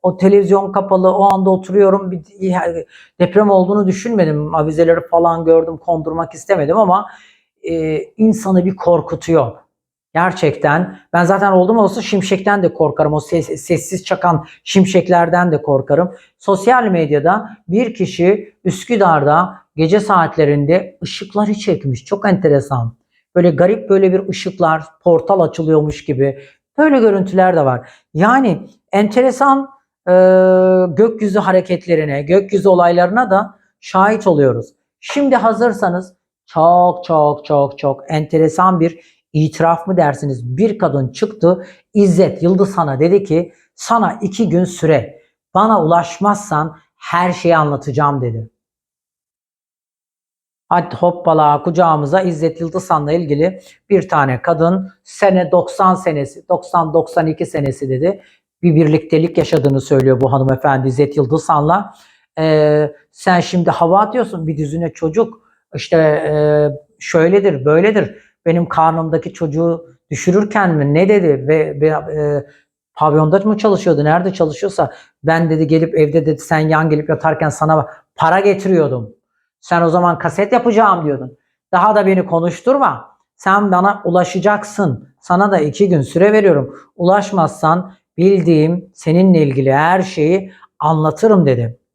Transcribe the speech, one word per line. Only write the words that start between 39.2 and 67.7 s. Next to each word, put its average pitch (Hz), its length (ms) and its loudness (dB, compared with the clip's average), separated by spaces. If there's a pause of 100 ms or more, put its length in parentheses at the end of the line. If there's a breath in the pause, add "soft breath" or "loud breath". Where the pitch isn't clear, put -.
itiraf 165 540 0
mı 185 100 -2
dersiniz? 139 600 -2
Bir 214 200 0
kadın 139 340 -2
çıktı, 185 540 -2 (280 loud breath)
İzzet 180 500 2
Yıldızhan'a 175 560 0
dedi 190 240 2
ki, 170 300 -4 (220 loud breath)
"Sana - 460 -2
iki 202 280 -4
gün 175 140 0
süre, 156 560 -2 (340 soft breath)
bana 208 300 2
ulaşmazsan 170 960 -2 (180 soft breath)
her 180 360 -4
şeyi 170 260 0
anlatacağım." 143 640 -2
dedi. 113 280 -8 (2250)
Hadi 170 260 -2
hoppala, 156 680 0
kucağımıza 160 580 0
İzzet 165 400 -4
Yıldızhan'la 160 500 -4
ilgili 165 480 -2 (300 loud breath)
bir 190 200 0
tane 131 320 0
kadın, 175 500 0 (120)
sene 190 480 0
doksan 180 440 0
senesi, 151 540 -6
doksan 170 440 -2
doksan 160 340 0
iki 156 180 -4
senesi 139 440 -6
dedi. 165 320 -4 (400 soft breath)
Bir 170 140 2
birliktelik 160 600 0
yaşadığını 139 440 0
söylüyor 131 400 2
bu 131 100 0
hanımefendi 135 560 0
İzzet 143 300 -2
Yıldızhan'la. 156 760 0 (460 soft breath)
Ee, 151 520 2 (200 soft breath)
"Sen 180 280 0
şimdi 175 320 -2
hava 175 280 2
atıyorsun 208 480 -4
bir 160 100 -6
düzine 160 360 -6
çocuk, 160 480 -4 (340)
işte, 165 220 -2
e, 156 360 0 (640)
şöyledir, 170 680 0
böyledir. 175 520 0 (280 loud breath)